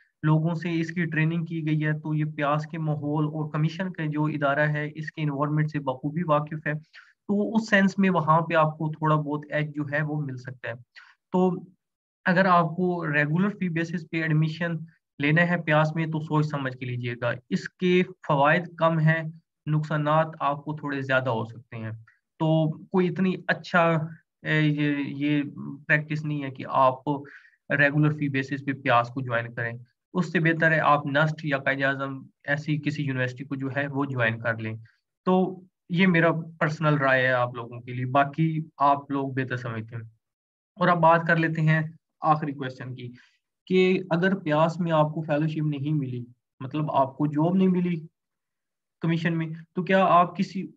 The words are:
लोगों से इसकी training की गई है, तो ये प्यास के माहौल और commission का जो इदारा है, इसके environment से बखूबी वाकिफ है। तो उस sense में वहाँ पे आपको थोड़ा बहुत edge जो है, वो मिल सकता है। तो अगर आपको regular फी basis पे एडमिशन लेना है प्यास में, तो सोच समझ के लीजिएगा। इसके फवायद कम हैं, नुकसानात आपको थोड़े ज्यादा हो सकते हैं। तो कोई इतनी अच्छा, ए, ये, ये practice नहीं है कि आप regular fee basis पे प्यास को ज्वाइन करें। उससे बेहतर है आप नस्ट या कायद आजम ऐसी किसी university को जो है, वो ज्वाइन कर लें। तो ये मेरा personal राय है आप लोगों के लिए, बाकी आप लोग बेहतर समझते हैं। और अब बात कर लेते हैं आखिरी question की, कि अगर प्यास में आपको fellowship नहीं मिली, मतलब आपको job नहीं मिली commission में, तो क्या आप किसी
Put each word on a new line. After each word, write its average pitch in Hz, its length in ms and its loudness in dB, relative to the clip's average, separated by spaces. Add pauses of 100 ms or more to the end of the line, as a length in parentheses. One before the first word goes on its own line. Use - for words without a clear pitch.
(240)
लोगों 156 300 2
से 170 180 -4
इसकी 165 340 -2
training 160 400 -2
की 165 160 -6
गई 156 180 0
है, 151 200 -2
तो 156 140 -4
ये 151 100 0
प्यास 151 420 -2
के 165 120 -10
माहौल 151 480 -2
और 151 260 -6
commission 165 380 -2
का 165 160 -6
जो 151 220 -2
इदारा 147 380 0
है, 151 240 -2
इसके 156 320 -10
environment 151 480 0
से 151 80 -6
बखूबी 139 440 -4
वाकिफ 151 440 -2
है। 151 80 -2 (540)
तो 202 220 0
उस 220 200 -2
sense 196 280 4
में 196 120 4
वहाँ 160 300 2
पे 165 140 -4
आपको 156 360 2
थोड़ा 151 260 2
बहुत 147 260 -2 (100)
edge 151 160 -2
जो 147 160 -6
है, 147 180 -2
वो 151 180 -2
मिल 131 160 -6
सकता - 320 -12
है। 117 60 -8 (580)
तो 185 340 2 (600)
अगर 190 200 4
आपको 175 580 2
regular 151 460 2
फी 190 180 -4
basis 165 360 -4
पे 165 140 -6
एडमिशन 160 680 0 (340)
लेना 151 220 4
है 175 200 0
प्यास 156 340 2
में, 160 140 -2
तो 156 100 -2
सोच 151 300 0
समझ 135 240 -6
के 127 120 -12
लीजिएगा। 120 480 -4 (160)
इसके 180 520 0
फवायद 165 760 0
कम 165 200 2
हैं, 160 440 0 (260)
नुकसानात 151 640 0 (100)
आपको 147 400 -4
थोड़े 139 200 -6
ज्यादा 131 280 0
हो 113 140 -2
सकते - 320 -14
हैं। 110 300 -10 (320)
तो 160 300 2 (240)
कोई 185 140 2
इतनी 180 420 0
अच्छा, 165 600 2 (360)
ए, 156 160 2
ये, 147 420 2
ये 143 400 0 (160)
practice 151 640 -4
नहीं 147 180 -4
है 135 80 -8
कि 131 140 -12
आप 135 600 0 (480)
regular 147 400 4
fee 147 160 -2
basis 131 340 -4
पे 139 100 -4
प्यास 123 380 2
को 135 120 -6
ज्वाइन 120 240 -4
करें। 120 380 -8 (300)
उससे 180 260 0
बेहतर 160 320 2
है 160 60 2
आप 147 280 4
नस्ट 151 380 0
या 139 140 0
कायद 135 240 -2
आजम 135 440 -2 (200)
ऐसी 147 320 -2
किसी 147 240 -4
university 131 420 -4
को 139 120 -8
जो 135 120 -6
है, 143 180 -4
वो 139 200 -2
ज्वाइन 117 340 -2
कर 113 180 -4
लें। 110 260 -8 (400)
तो 185 400 0 (260)
ये 180 160 4
मेरा 165 260 4
personal 156 640 0
राय 135 240 4
है 127 100 4
आप 123 240 0
लोगों 120 240 -12
के 123 120 -12
लिए, 127 120 -4
बाकी 143 640 0 (100)
आप 143 320 2
लोग 135 220 -4
बेहतर 127 220 -2
समझते 113 400 -8
हैं। 113 160 -14 (680)
और 175 80 4
अब 175 100 4
बात 165 280 6
कर 165 120 4
लेते 160 240 0
हैं 156 360 0 (260)
आखिरी 156 280 0
question 131 420 -10
की, 123 140 -14 (600)
कि 185 440 2
अगर 180 220 2
प्यास 160 460 0
में 170 120 0
आपको 151 300 2
fellowship 156 420 -2
नहीं 143 300 -2
मिली, 123 320 -4 (360)
मतलब 147 280 -4
आपको 135 360 0
job 156 300 2
नहीं 190 120 4
मिली 175 400 0 (920)
commission 165 300 0
में, 160 200 -2 (240)
तो 185 60 -2
क्या 190 220 4
आप 175 320 4
किसी 185 400 -4